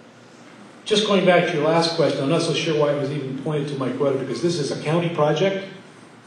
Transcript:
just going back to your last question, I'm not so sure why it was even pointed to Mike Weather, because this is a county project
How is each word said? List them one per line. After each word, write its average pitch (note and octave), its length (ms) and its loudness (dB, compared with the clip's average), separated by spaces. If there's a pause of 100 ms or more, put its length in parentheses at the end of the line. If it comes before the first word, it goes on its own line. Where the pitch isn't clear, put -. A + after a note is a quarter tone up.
(840)
just G#3 200 2
going G3 180 2
back F3 280 4
to - 20 -2
your D3+ 140 0
last D#3+ 280 2
question, C#3 280 0
I'm C3+ 60 0
not E3 120 2
so D#3 140 0
sure D3+ 240 0
why C#3+ 140 2
it C#3+ 60 -2
was C3+ 120 -2
even C3 320 -6
pointed D3+ 240 -2
to C#3+ 80 -6
Mike C3 240 -4
Weather, C3+ 180 2
because B2+ 240 -6
this E3 160 0
is C3+ 140 -4
a - 100 -6
county E3 280 0
project D#3 580 0 (600)